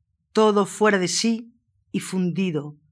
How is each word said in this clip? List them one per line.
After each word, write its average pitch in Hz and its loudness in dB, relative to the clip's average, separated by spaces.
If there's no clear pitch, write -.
Todo 208 4
fuera 208 2
de 180 0
sí 226 -2
y 185 -4
fundido, 175 -4